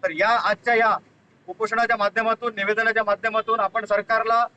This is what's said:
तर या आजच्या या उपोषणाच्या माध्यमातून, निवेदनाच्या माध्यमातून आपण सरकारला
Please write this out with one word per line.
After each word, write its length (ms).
तर 80
या 180
आजच्या 460
या 220
उपोषणाच्या 480
माध्यमातून, 600
निवेदनाच्या 480
माध्यमातून 560
आपण 240
सरकारला 640